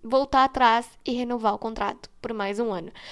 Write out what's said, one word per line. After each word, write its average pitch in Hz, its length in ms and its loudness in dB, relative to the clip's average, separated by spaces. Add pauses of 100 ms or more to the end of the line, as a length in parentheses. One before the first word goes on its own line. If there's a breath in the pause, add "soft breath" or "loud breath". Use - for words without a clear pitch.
voltar 269 440 4
atrás 240 420 2 (160)
e 262 80 -4
renovar 240 440 -2
o 208 40 -10
contrato 214 500 -6 (120)
por 240 100 -8
mais 202 260 -4
um 233 140 -2
ano. 180 180 -6 (220 loud breath)